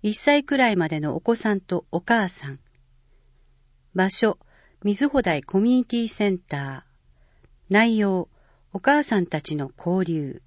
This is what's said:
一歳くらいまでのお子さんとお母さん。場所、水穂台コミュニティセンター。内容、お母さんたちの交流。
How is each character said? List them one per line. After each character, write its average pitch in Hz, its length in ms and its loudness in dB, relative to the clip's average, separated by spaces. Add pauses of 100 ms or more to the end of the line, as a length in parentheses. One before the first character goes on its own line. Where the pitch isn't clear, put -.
一 214 140 -4
歳 294 300 2
く 285 120 -2
ら 254 140 4
い 202 60 0
ま 180 120 0
で 156 120 -4
の 151 160 -4
お 160 40 -4
子 233 140 0
さ 220 180 -2
ん 196 80 -2
と - 300 -6
お 170 100 -4
母 220 280 0
さ 139 220 -12
ん。 135 100 -16 (1300)
場 185 160 2
所、 - 280 0 (460)
水 208 240 0
穂 269 140 2
台 156 200 0
コ - 160 -2
ミ 220 120 4
ュ 254 80 4
ニ 247 60 0
テ 240 120 -6
ィ 233 120 -2
セ 208 220 0
ン 185 80 -2
タ 139 480 -10 (840)
ー。 - 40 -2
内 220 260 4
容、 190 300 0 (440)
お 196 60 -8
母 294 240 2
さ 214 180 0
ん 175 60 0
た 156 140 -4
ち - 160 -6
の 139 200 -6
交 185 280 -2
流。 156 420 -6